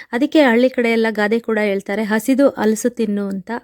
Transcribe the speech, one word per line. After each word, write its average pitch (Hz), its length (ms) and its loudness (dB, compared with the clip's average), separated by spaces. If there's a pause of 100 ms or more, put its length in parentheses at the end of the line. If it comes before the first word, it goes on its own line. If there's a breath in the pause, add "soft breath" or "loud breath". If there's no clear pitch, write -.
(120 loud breath)
ಅದಕ್ಕೆ 294 300 2
ಹಳ್ಳಿ 247 280 4
ಕಡೆ 233 220 0
ಎಲ್ಲ 226 180 0
ಗಾದೆ 214 300 0
ಕೂಡ 226 180 -4
ಹೇಳ್ತಾರೆ, 202 440 -2
"ಹಸಿದು 226 460 2
ಹಲಸು 220 420 -2
ತಿನ್ನು" 202 380 -4
ಅಂತ. 196 220 -10 (120)